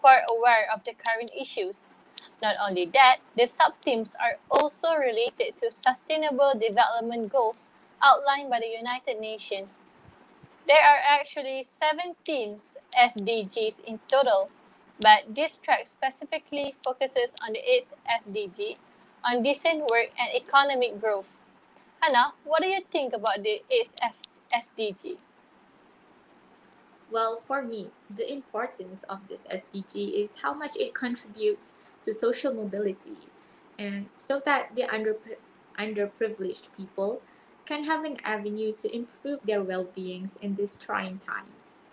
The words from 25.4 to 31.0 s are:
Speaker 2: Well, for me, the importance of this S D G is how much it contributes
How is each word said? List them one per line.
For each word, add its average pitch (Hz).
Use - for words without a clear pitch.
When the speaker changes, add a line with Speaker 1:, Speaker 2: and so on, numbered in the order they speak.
Speaker 2:
Well, 226
for 269
me, 226
the 202
importance 214
of 196
this 180
S 190
D 196
G 202
is -
how 285
much 294
it -
contributes 214